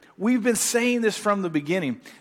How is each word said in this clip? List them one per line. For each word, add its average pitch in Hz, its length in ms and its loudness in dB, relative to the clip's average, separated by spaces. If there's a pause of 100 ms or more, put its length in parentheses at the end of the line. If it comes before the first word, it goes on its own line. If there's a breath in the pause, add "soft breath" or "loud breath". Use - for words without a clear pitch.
(160 soft breath)
We've 226 260 0
been 233 140 2
saying 240 440 0
this 220 180 0
from 202 240 0
the 175 80 -4
beginning, 151 500 -2 (200 loud breath)